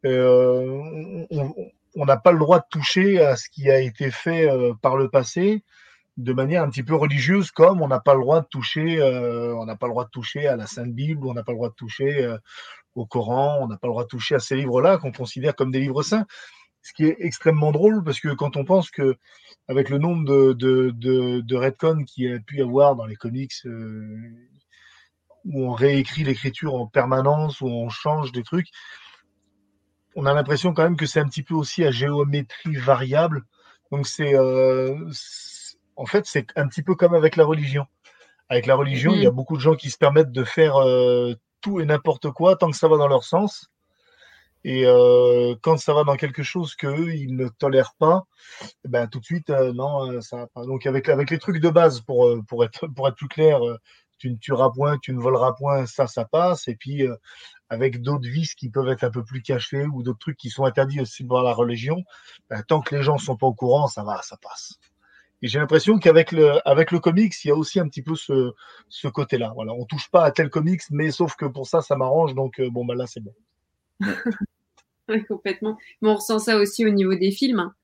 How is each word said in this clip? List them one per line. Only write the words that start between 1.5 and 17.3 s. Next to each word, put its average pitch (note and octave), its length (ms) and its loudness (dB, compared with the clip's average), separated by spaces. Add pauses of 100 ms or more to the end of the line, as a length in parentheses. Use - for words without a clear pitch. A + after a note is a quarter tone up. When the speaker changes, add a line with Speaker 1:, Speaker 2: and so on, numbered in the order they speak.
Speaker 1:
on D3+ 100 -4
n'a C3+ 120 4
pas F3+ 140 4
le E3 80 4
droit E3+ 200 4
de - 100 -6
toucher F#3 520 0
à C#3 140 4
ce - 140 -12
qui C#3 200 -2
a C3+ 100 6
été C3 320 -4
fait, E3 380 0
euh, B2 320 0
par C3 160 0
le C3+ 120 0
passé F#3 540 0 (540)
de B2+ 160 -4
manière C#3 280 0
un D3 80 -2
petit B2+ 140 -8
peu B2+ 100 -2
religieuse, D3+ 580 0
comme F3 300 6
on C#3+ 60 -2
n'a C3 120 0
pas C#3+ 140 4
le C3+ 80 6
droit D#3 200 2
de - 60 -8
toucher, D#3 520 -4
euh, A#2+ 560 -2
on A2+ 100 -8
n'a A2 100 -10
pas B2 120 -8
le A#2 60 -6
droit A#2+ 120 -4
de A2+ 40 -20
toucher C#3+ 360 -8
à C3+ 100 0
la G#2+ 120 -10
Sainte A#2+ 260 -10
Bible, C#3+ 320 -6
on B2 80 -6
n'a A#2 100 -8
pas B2 100 -8
le A2+ 40 -6
droit A#2+ 120 -6
de A#2 60 -16
toucher, C3+ 480 -4
euh, A#2 140 -6 (580)
au A2+ 100 -8
Coran, B2+ 560 -2
on B2 60 -6
n'a G#2 100 -8
pas B2+ 100 -8
le A#2+ 60 -4
droit A#2+ 100 -4
de A#2 60 -10
toucher B2+ 260 -4
à B2+ 40 2
ces C3 180 -4
livres-là C#3 400 2
qu'on C3 160 -6
considère C3 420 -6
comme C3 160 -2
des C3 80 -2
livres C3+ 240 -2
saints. G#3 220 -2 (560)
Ce - 120 -20
qui D#3 120 0
est D#3+ 140 2
extrêmement D3+ 520 0